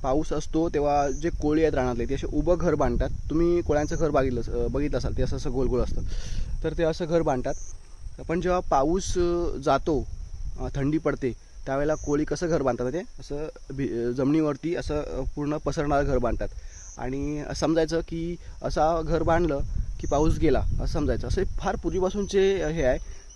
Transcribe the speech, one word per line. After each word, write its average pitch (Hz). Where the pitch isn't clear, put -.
पाऊस 143
असतो 160
तेव्हा 143
जे 143
कोळी 151
आहेत 156
रानातले, 123
ते 131
असे 147
उभं 151
घर 165
बांधतात. 127
तुम्ही 170
कोळ्यांचं 151
घर 156
बघितलं, 135
अ, 117
बघितलं 139
असाल, 120
ते 131
असं, 135
असं 143
गोल 127
गोल 120
असतं, -
तर 156
ते 165
असं 160
घर 165
बांधतात. 135
पण 170
जेव्हा 180
पाऊस, 170
अ, 175
जातो, 139
अ, 127
थंडी 143
पडते, 139
त्यावेळेला 147
कोळी 147
कसं 165
घर 156
बांधतात 123
ते 175
असं 147
भि-, 117
अ, 123
जमिनीवरती 147
असं, 147
अ, 135
पूर्ण 147
पसरणारं 147
घर 139
बांधतात. 113
आणि 143
समजायचं 160
की 165
असा 160
घर 160
बांधलं 165
की -
पाऊस 151
गेला 143
असं -
समजायचं. 127
असं 185
फार -
पूर्वीपासूनचे 190
हे 156
आहे 131